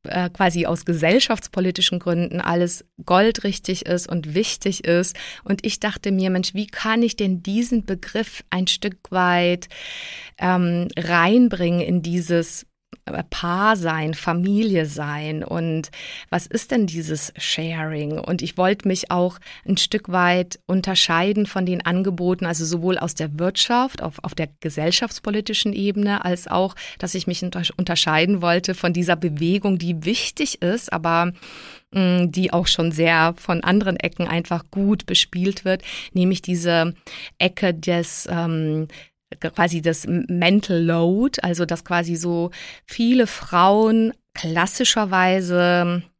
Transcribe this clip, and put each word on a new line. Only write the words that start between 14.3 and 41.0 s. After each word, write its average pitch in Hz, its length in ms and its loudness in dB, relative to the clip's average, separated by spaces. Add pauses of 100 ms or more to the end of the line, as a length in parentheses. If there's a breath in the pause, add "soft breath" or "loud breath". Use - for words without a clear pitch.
sein 151 560 -6
und 165 480 -4 (400 loud breath)
was - 160 2
ist - 240 0
denn 233 160 2
dieses 156 500 -2
Sharing? 156 840 -6
Und - 240 -4
ich 156 140 -8
wollte 196 320 2
mich 190 220 -2
auch 180 280 0 (280 loud breath)
ein 196 100 2
Stück - 340 0
weit 180 560 2
unterscheiden 190 800 0
von 185 200 -2
den 180 180 -2
Angeboten, 180 640 0
also 165 180 -2
sowohl 175 340 0
aus - 160 -4
der 151 240 -6
Wirtschaft, 240 640 0
auf, - 200 -8
auf - 120 -8
der 156 140 -4 (120)
gesellschaftspolitischen 208 1120 -2
Ebene, 202 520 -2
als 180 240 -2
auch, 185 260 0 (240 loud breath)
dass 185 160 0
ich 185 120 -2
mich 180 160 -4
unter-, 175 340 -4
unterscheiden 175 640 2
wollte 175 340 0
von 175 180 -2
dieser 175 240 2
Bewegung, 175 640 0
die 165 260 -4
wichtig - 580 -2
ist, 190 300 -2
aber, 170 400 0 (600 loud breath)
mm, 180 380 4
die 185 220 0
auch 175 160 0
schon 165 240 0
sehr 165 440 4
von 170 280 -2
anderen 190 320 2
Ecken - 320 -4
einfach 170 420 -2
gut 196 360 0
bespielt - 580 0
wird, 190 180 0 (300 loud breath)
nämlich 180 280 2
diese 170 540 2 (440 loud breath)
Ecke 185 360 0
des, 170 560 0
ähm, 160 580 -2 (520 loud breath)
quasi 165 420 0
des 160 240 2
Mental 175 760 2
Load, 170 600 2